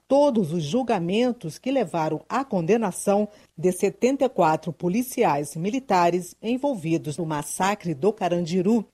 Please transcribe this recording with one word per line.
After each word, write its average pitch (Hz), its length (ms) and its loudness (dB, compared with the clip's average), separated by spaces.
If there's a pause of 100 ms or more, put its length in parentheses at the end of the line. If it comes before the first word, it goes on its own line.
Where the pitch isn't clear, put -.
todos 247 460 2
os 175 100 -2
julgamentos 214 960 -2
que - 120 -6
levaram 160 580 -2
à 240 160 -2
condenação 202 840 0 (280)
de 180 160 2
setenta 247 540 0
e - 20 2
quatro 160 460 0
policiais 175 840 -2
militares 180 880 0
envolvidos 175 760 -2
no 175 80 -4
massacre 160 680 -2
do 170 180 0
Carandiru. 180 800 0